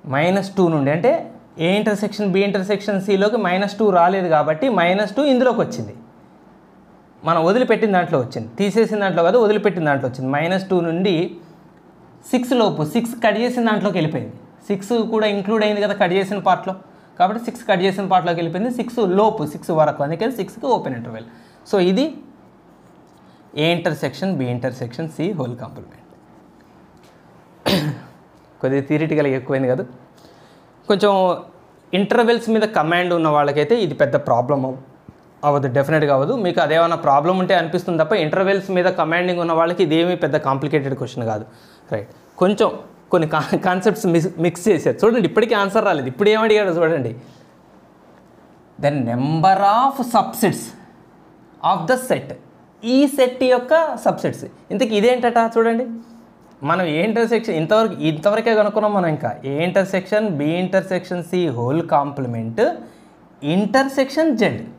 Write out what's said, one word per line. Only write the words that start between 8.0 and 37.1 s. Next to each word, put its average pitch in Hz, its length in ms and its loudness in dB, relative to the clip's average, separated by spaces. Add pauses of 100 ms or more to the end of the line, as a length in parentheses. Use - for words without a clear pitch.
వచ్చింది, 120 240 -8 (120)
తీసేసిన 208 440 2
దాంట్లో 170 220 0
కాదు, 208 180 4
వదిలిపెట్టిన 202 460 0
దాంట్లో 131 200 0
వచ్చింది. 131 260 -6
మైనస్ 185 340 -2
టూ 185 60 2 (120)
నుండి 180 260 0 (1160)
సిక్స్ 247 300 0
లోపు, 160 200 0 (140)
సిక్స్ 233 280 -2
cut 214 200 2
చేసిన 247 280 -2
దాంట్లోకి 185 280 -2
వెళ్ళిపోయింది. 143 360 -4 (360)
సిక్స్ 196 220 -4 (200)
కూడా 214 140 0 (100)
include 208 300 0
అయింది 208 180 0
కదా 202 180 0
cut 175 160 2
చేసిన 196 200 -2 (100)
పార్ట్లో, 185 260 0 (440)
కాబట్టి 214 280 0
సిక్స్ - 240 -10
కట్ 185 160 2
చేసిన 196 260 0
పార్ట్లోకి 175 280 2
వెళ్ళిపోయింది. 180 300 -2 (100)
సిక్స్ - 200 -4 (200)
లోపు, 214 240 2 (100)
సిక్స్ - 260 -8
వరకు, 147 260 2
అందుకని 170 340 -4
సిక్స్కి - 260 -8 (100)
open 135 240 -6
interval. 113 260 -14 (440)
So, 202 80 2 (140)
ఇది 262 140 2 (1600)
ఏ - 20 2 (120)
intersection 170 540 -4 (100)
బి 127 40 -2 (100)
intersection 123 600 -8
సి 160 100 -4 (140)
whole 120 240 -6
complement. - 340 -18 (2750)
కొద్దిగా 139 260 0
థియరిటికల్గా 151 520 0
ఎక్కువైంది 135 340 -2
కదా. 190 100 -4 (1040)
కొంచెం 202 240 2 (880)
intervals 226 560 2
మీద 214 100 2 (140)
command 175 380 0
ఉన్న 160 180 2
వాళ్ళకైతే 147 400 2 (100)
ఇది 143 160 -4
పెద్ద 135 140 2 (140)
problem 127 400 2
అవ-, 131 120 -10 (680)
అవ్వదు, 143 280 2
డెఫినెట్గా 147 400 2
అవ్వదు. 156 180 0 (100)
మీకు 175 200 0
అదేమన్నా 165 420 2
problem 165 360 4